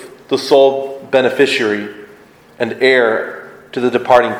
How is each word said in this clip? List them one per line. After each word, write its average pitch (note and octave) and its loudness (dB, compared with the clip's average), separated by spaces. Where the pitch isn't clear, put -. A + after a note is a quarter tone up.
the C3+ 0
sole C3+ 2
beneficiary A#2+ 0
and A2+ -6
heir B2+ 0
to C3+ -6
the B2 0
departing A#2+ 2